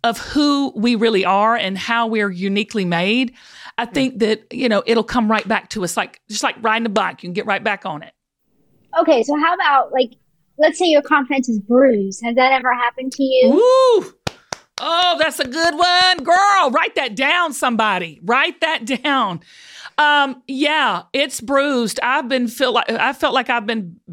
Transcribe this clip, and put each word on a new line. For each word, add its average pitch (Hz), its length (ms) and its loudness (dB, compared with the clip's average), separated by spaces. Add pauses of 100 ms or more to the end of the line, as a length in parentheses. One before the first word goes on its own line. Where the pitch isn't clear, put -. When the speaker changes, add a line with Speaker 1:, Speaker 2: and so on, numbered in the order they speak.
Speaker 1:
of 233 140 0
who 285 580 0
we 233 180 0
really 214 300 2
are 208 320 2
and 190 200 -4
how 233 300 -2
we're 214 240 -2
uniquely 196 540 -4
made, 202 500 -2 (440)
I 240 80 -4
Speaker 2:
Hmm. 240 60 -18
Speaker 1:
think 262 280 -2
that, 214 320 -2
you 240 160 -4
know, 208 180 0
it'll 226 160 0
come 226 260 -2
right 214 180 0
back - 240 -4
to 208 120 -6
us, 170 140 -4
like, - 320 -6
just 214 160 -6
like 302 160 -2
riding 226 260 0
a 220 40 -2
bike. 190 340 -4
You - 20 -10
can 175 80 -10
get 202 120 -4
right 202 180 -2
back 202 200 -4
on 160 200 -10
it. 160 80 -20 (880)
Speaker 3:
Okay, 302 240 2
so 294 160 -2
how 339 140 0
about, 294 380 0
like, 254 200 0 (480)
let's 320 180 2
say 370 80 2
your 294 160 4
confidence 277 460 0
is 220 100 -2
bruised. 226 680 2
Has 233 120 -2
that 262 160 4
ever 254 200 0
happened 247 400 -4
to 277 100 -4
you? 262 320 4
Speaker 1:
Ooh. 494 600 4 (680)
Oh, 339 360 0
that's 311 220 0
a 277 60 -2
good 330 280 0
one. 359 500 2
Girl, 370 460 4
write 330 240 -2
that 254 200 -4
down, 302 380 0
somebody. 208 720 -2
Write 262 380 0
that 311 260 -2
down. 240 540 -2 (580)
Um, 294 500 2
yeah, 269 540 0 (100)
it's 269 300 -4
bruised. 269 600 0
I've 254 260 -2
been 247 200 -2
feel 254 240 -2
like, 233 180 0
I 240 220 -2
felt - 220 -2
like 254 160 -2
I've 233 160 -2
been 208 340 -6 (120)